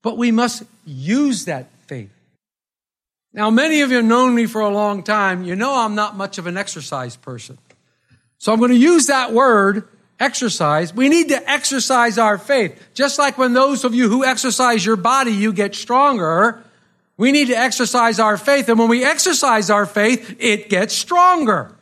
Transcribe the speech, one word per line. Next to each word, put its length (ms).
But 160
we 140
must 320
use 600
that 240
faith. 240
Now, 200
many 300
of 100
you 60
have 80
known 280
me 140
for 140
a 80
long 340
time. 400
You 120
know 200
I'm 180
not 240
much 220
of 80
an 100
exercise 580
person. 440
So 120
I'm 80
gonna 140
use 320
that 260
word, 560
exercise. 760
We 160
need 200
to 200
exercise 680
our 220
faith. 400
Just 240
like 180
when 160
those 300
of 100
you 160
who 160
exercise 580
your 120
body, 360
you 220
get 220
stronger. 880
We 140
need 180
to 80
exercise 640
our 180
faith. 300
And 120
when 100
we 140
exercise 680
our 160
faith, 540
it 300
gets 260
stronger. 760